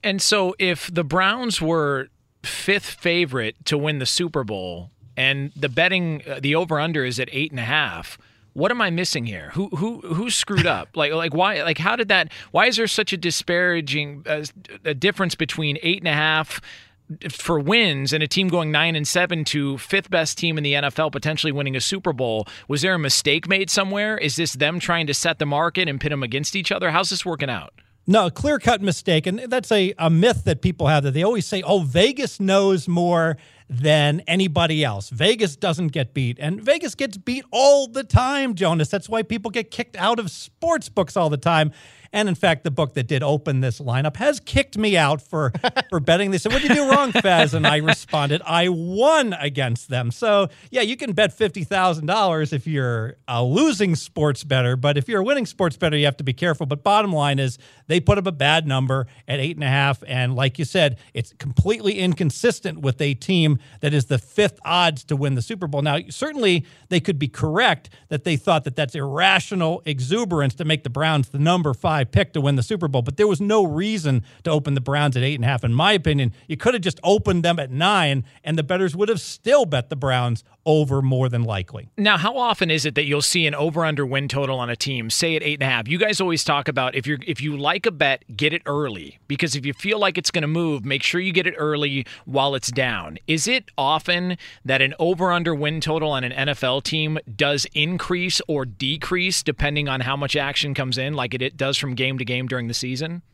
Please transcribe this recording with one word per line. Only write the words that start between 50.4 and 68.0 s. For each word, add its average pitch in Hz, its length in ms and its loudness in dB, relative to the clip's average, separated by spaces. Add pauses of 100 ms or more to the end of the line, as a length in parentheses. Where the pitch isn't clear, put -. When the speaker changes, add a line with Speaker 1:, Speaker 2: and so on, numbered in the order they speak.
Speaker 2:
yeah, 247 120 0
you 226 140 0
can 240 180 -6
bet 196 200 2
fifty 202 300 -2
thousand 180 420 0
dollars 170 480 2
if 143 140 -4
you're 123 480 -2 (120)
a 120 160 0
losing 196 520 2
sports 147 480 -2
bettor, 131 320 2
but 143 200 2
if 143 140 -2
you're 208 120 2
a - 20 2
winning 262 240 0
sports 175 280 0
bettor, 151 220 0
you 147 80 4
have 143 120 2
to - 60 -8
be 131 100 -2
careful. 165 340 -2
But 143 160 -6
bottom 208 280 4
line 143 280 2
is, 131 180 -2 (300)
they 170 120 2
put 202 200 4
up 185 80 -2
a 190 40 -2
bad 151 360 2
number 131 400 0 (200)
at 135 120 -4
eight 151 180 -4
and 151 60 -6
a 135 60 0
half, 139 360 2
and 127 300 -2
like 127 240 0
you 156 60 0
said, 147 340 2 (160)
it's - 240 -6
completely 208 580 2
inconsistent 180 840 0
with 135 200 -2
a 143 140 0
team 156 420 2 (220)
that 147 120 0
is 147 140 2
the 135 140 0
fifth - 440 0
odds 165 420 2
to 151 100 -2
win 139 180 -2
the 123 80 -2
Super 185 240 -6
Bowl. 143 160 -2
Now, 147 160 0 (120)
certainly 226 540 0 (260)
they 180 100 2
could 170 180 -2
be 139 100 -2
correct 170 640 0 (200)